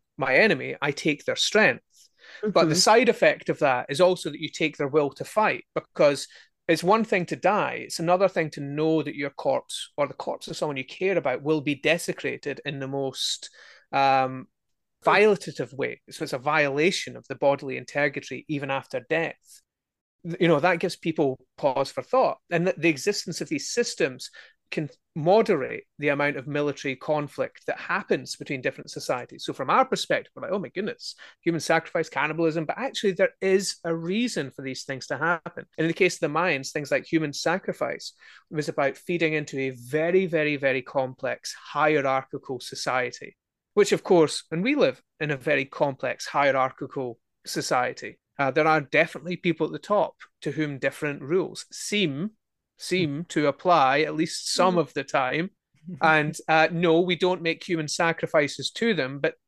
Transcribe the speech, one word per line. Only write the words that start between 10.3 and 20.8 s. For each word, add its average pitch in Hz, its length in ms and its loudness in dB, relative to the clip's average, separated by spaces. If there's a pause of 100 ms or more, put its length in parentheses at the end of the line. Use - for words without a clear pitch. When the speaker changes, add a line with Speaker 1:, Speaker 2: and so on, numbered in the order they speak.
Speaker 1:
of 165 80 -8
someone 147 220 -4
you 127 80 -6
care 190 320 -2
about 135 240 -2
will 151 200 0
be 147 120 -2
desecrated 147 880 -2
in 139 160 -8
the 135 80 -8
most, 135 640 -4 (420)
um, 131 560 2 (560)
violative 170 720 2
way. 127 260 -6 (120)
So - 120 -10
it's 143 100 -6
a 139 40 -2
violation 143 800 0
of 120 100 -20
the 131 80 -8
bodily 139 400 0
integrity 139 720 -4
even 139 220 -4
after 135 400 -6
death. - 520 -4 (640)
Th-, 170 160 -8
you 170 80 6
know, 156 120 6
that 170 200 2
gives 175 160 -2